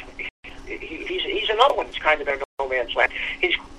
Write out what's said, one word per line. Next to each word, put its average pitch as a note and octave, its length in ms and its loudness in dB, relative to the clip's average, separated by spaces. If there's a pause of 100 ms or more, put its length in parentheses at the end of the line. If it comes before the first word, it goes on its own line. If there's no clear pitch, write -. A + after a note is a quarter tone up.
(160)
he, - 120 -8 (380)
he, - 400 -10
he's, B3+ 160 -4
he's - 280 -2
another A#3 240 8
one F3+ 120 0
that's - 120 -10
kind D#3 220 4
of C#3+ 80 -4
in C#3 120 -2 (180)
no C3+ 100 -2
man's B2+ 280 -2
land. B2+ 160 4 (280)
He's E3+ 140 2 (240)